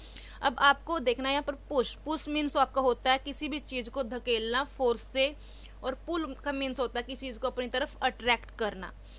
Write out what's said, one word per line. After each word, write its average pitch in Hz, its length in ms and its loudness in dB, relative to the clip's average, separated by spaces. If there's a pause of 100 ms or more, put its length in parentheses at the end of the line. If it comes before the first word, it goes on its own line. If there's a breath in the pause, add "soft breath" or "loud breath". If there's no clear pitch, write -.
(420 loud breath)
अब 269 180 2
आपको 277 400 6
देखना 254 300 0
है 269 40 2
यहाँ 285 100 2
पर 285 100 -4
push। 269 420 0
Push 302 320 -2
means 294 300 0
आपका 269 240 4
होता 254 300 4
है 262 60 6
किसी 285 320 2
भी 285 100 -2
चीज़ 247 300 -4
को 277 140 -2
धकेलना 233 600 0
force 240 380 0
से, 269 340 2 (480 loud breath)
और 254 120 -2 (120)
pull 311 280 -2 (100)
का 285 60 2
means 269 280 -2
होता 247 200 -2
है 247 40 -2
किसी 262 240 -4
चीज़ 220 120 -6
को 262 80 -2
अपनी 247 200 -4
तरफ 262 360 -2
attract 247 520 0
करना। 196 360 -2 (280 loud breath)